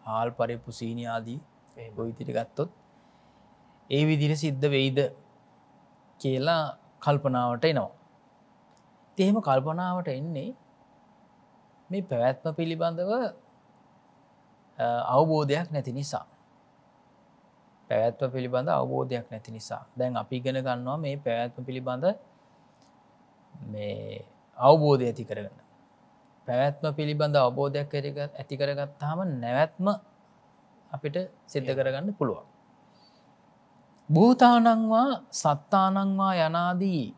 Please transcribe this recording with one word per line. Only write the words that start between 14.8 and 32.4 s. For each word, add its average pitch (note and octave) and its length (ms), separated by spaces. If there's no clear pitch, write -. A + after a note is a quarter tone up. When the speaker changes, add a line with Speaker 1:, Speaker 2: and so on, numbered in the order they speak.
Speaker 1:
අවබෝධයක් D3+ 640
නැති C#3+ 220
නිසා. C#3 340
පැවැත්ම A#2 400
පිළිබඳ B2+ 400
අවබෝධයක් C3 560
නැති A2+ 260
නිසා. A2 300
දැන් B2+ 240
අපි A2+ 200
ඉගෙන B2+ 220
ගන්නවා C3 400
මේ C#3+ 180
පැවැත්ම A#2+ 480
පිළිබඳ B2+ 400
මේ G#2 600
අවබෝධය C#3+ 480
ඇති A#2 180
කරගන්න. G#2 340
පැවැත්ම C#3+ 440
පිළිබඳ D3 440
අවබෝධයක් C#3 540
ඇති C#3+ 220
කර, C#3+ 180
ඇති C#3 260
කරගත්තාම C#3+ 640
නැවැත්ම C3 520
අපිට D3 260
සිද්ධ - 260
Speaker 2:
එහෙමයි. C3 100
Speaker 1:
කරගන්න C3+ 340
පුළුවන්. C3 340